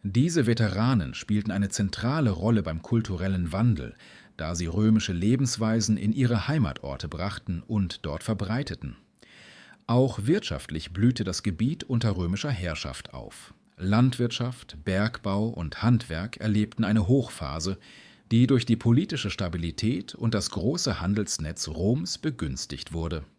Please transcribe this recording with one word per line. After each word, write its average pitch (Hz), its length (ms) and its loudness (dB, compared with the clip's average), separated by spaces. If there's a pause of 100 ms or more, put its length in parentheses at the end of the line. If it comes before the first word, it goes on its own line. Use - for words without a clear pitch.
Diese 131 440 2
Veteranen 107 680 2
spielten 104 360 0
eine 98 200 0
zentrale 117 600 0
Rolle 98 320 2
beim 80 200 -4
kulturellen 95 680 0
Wandel, 90 420 2 (420)
da 80 180 -4
sie 85 120 -4
römische 107 460 4
Lebensweisen 110 840 2
in 107 160 0
ihre 120 340 2
Heimatorte 76 640 -2
brachten 90 580 -6
und 101 400 -2
dort 76 160 -6
verbreiteten. 104 760 -4 (920)
Auch 123 360 2
wirtschaftlich 85 720 -4
blühte 110 320 4
das 90 180 -4
Gebiet 110 420 -2
unter 113 320 0
römischer 92 340 -2
Herrschaft 85 600 -6
auf. 58 400 -16 (240)
Landwirtschaft, 120 1080 2
Bergbau 101 640 0
und 85 340 -6
Handwerk 110 560 2
erlebten 107 460 0
eine 98 240 2
Hochphase, 92 680 0 (520)
die 117 160 6
durch 123 200 4
die 113 100 4
politische 117 540 2
Stabilität 87 840 -4
und 110 200 -2
das 98 160 -2
große 107 500 -2
Handelsnetz 87 680 -2
Roms 107 500 0
begünstigt 73 760 -6
wurde. 80 320 -4 (140)